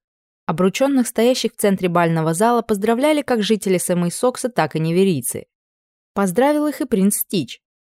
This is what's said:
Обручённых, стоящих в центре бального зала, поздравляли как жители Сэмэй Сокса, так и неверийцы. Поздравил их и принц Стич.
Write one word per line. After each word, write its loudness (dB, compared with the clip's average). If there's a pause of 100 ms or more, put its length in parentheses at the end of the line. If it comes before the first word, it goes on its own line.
(460)
Обручённых, 0
стоящих 0
в -20
центре 0
бального 2
зала, 2
поздравляли 0
как 0
жители 0
Сэмэй -2
Сокса, -2
так -2
и -2
неверийцы. 0 (680)
Поздравил 0
их -6
и -2
принц 2
Стич. -6 (260)